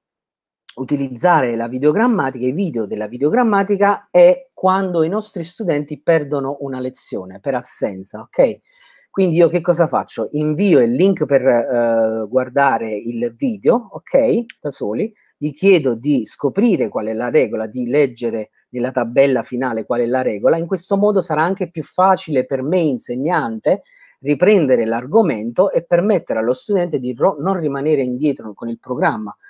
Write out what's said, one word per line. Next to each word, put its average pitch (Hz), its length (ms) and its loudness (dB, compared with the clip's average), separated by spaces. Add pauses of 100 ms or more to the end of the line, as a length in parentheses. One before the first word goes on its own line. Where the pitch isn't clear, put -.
(760)
utilizzare 131 840 0
la 117 120 -4
videogrammatica, 143 800 0
i 127 60 0
video 139 340 -2
della 104 200 -6
videogrammatica, 196 1040 0
è 180 420 4
quando 185 500 0
i 160 60 0
nostri 190 360 -6
studenti 151 560 -4
perdono 143 600 0
una 135 200 -8
lezione 98 600 -10
per 135 140 -2
assenza, 104 680 -8
ok? 117 400 0 (500)
Quindi 180 260 0
io 170 120 6
che 175 120 0
cosa 165 280 0
faccio? 107 440 -4
Invio 151 480 2
il 117 120 2
link 180 340 2
per, 135 200 2
eh, 117 840 2
guardare 120 640 0
il 117 420 -4
video, 139 560 0
ok? 160 520 0 (160)
Da 147 100 -8
soli, 139 420 -6 (240)
gli 147 140 -6
chiedo 151 440 4
di 123 300 0
scoprire 147 640 0
qual 107 180 -4
è 110 60 -4
la 117 160 -4
regola, 113 380 0
di 120 200 -6
leggere 120 640 -2 (200)
nella 123 220 -4
tabella 123 500 2
finale 120 420 -4
qual 120 160 -2
è 120 60 0
la 127 160 -2
regola. 123 340 0
In 165 100 -4
questo 190 300 -4
modo 202 240 2
sarà 156 220 -2
anche 180 280 -2
più 160 120 -8
facile 165 640 0
per 131 160 -4
me, 160 160 0
insegnante, 143 1040 -2 (380)
riprendere 143 640 2
l'argomento 123 840 0
e - 140 -2
permettere 170 540 0
allo 113 140 0
studente 165 460 -2
di 123 140 -4
ro-, 156 260 0
non 185 200 -2
rimanere 143 440 0
indietro 127 520 -4
con 117 140 -10
il 117 100 -8
programma. 123 580 -4 (140)